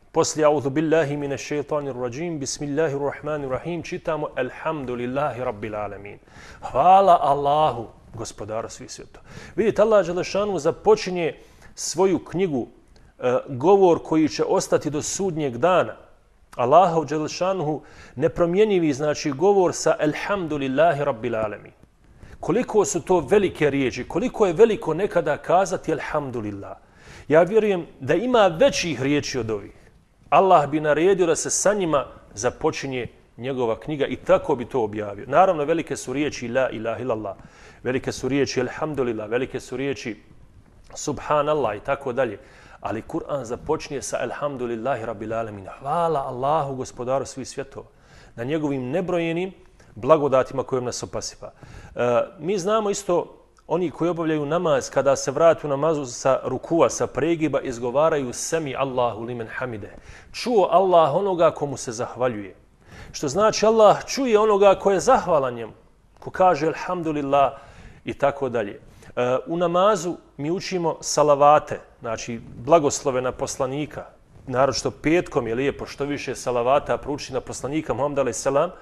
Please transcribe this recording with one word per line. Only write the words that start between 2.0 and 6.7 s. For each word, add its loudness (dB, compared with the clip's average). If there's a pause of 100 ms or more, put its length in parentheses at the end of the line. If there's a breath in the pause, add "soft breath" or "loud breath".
Bismillahir -4
rahmanir -6
rahim, -6
čitamo -6
Elhamdulillahi -4
rabbil -6
alamin. -10 (420 loud breath)
Hvala 6